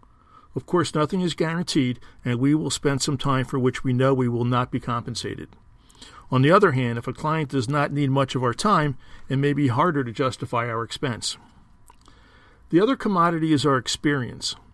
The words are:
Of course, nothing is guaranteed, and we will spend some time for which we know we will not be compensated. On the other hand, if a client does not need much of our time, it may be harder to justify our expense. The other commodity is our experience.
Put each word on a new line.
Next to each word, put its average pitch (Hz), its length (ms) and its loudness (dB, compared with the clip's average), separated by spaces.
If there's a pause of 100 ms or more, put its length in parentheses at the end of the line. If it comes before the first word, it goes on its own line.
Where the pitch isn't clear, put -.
(560)
Of 131 100 -8
course, 170 300 0
nothing 156 260 0
is 175 140 -2
guaranteed, 160 640 0 (260)
and 120 140 -2
we 143 160 4
will 156 160 -2
spend 139 320 -2
some 151 120 -2
time 131 300 0
for 139 140 -4
which 127 240 0
we 131 100 0
know 131 180 4
we 127 160 2
will 120 160 -2
not 123 280 0
be 127 80 -2
compensated. 113 680 -6 (840)
On 127 100 4
the 139 80 6
other 196 220 6
hand, 123 260 0
if 117 100 -8
a 123 60 -6
client 156 360 -4
does 131 200 -2
not 147 240 0
need 143 160 0
much 135 240 0
of 127 100 -2
our 120 120 2
time, 160 420 2 (320)
it 135 60 -2
may 143 180 2
be 143 140 2
harder 139 360 2
to 120 80 -8
justify 120 560 -4
our 113 140 -4
expense. 110 560 -6 (1300)
The 165 100 6
other 254 140 2
commodity 170 580 2
is 139 100 2
our 139 140 4
experience. - 800 -4 (180)